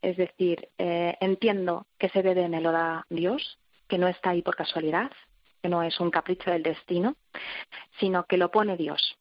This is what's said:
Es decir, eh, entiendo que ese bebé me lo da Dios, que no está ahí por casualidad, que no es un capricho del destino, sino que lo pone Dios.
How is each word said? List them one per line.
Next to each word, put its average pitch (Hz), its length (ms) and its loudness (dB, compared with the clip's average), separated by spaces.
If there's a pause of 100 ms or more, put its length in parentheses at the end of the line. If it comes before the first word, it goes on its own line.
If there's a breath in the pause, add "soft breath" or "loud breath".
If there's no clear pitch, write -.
Es 185 160 0
decir, 180 520 0 (100)
eh, 175 420 0
entiendo 190 640 0 (120)
que - 80 0
ese 190 160 2
bebé 180 260 4
me 165 120 0
lo 165 100 2
da 165 400 0
Dios, 180 480 -2 (300)
que 190 100 0
no 180 80 4
está 180 240 0
ahí 175 120 0
por 180 120 -2
casualidad, 165 560 -2 (500)
que 175 80 -4
no 175 140 2
es 165 160 -2
un 175 120 0
capricho 180 420 -2
del 165 100 0
destino, 175 540 -2 (840 loud breath)
sino 185 260 0
que 190 120 0
lo 175 140 2
pone 208 260 2
Dios. 147 440 -2